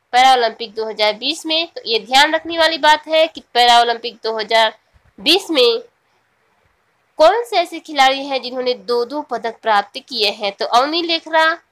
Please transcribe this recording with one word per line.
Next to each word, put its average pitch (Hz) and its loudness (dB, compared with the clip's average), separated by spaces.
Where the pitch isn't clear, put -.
पैरालंपिक 240 2
दो 220 -8
हज़ार 214 -2
बीस 269 -8
में। 320 -2
तो - -18
ये 220 -2
ध्यान 269 2
रखने 330 -6
वाली 320 0
बात 302 0
है 320 2
कि 294 -12
पैरालंपिक 240 2
दो 220 -6
हज़ार 220 0
बीस 320 0
में 240 2
कौन 392 4
से 427 -4
ऐसे 339 -4
खिलाड़ी 277 0
हैं 269 -4
जिन्होंने 247 -4
दो 240 -4
दो 294 -8
पदक 226 -8
प्राप्त 208 0
किए 214 -2
हैं। 208 -6
तो - -6
अवनी 294 0
लेखरा 320 0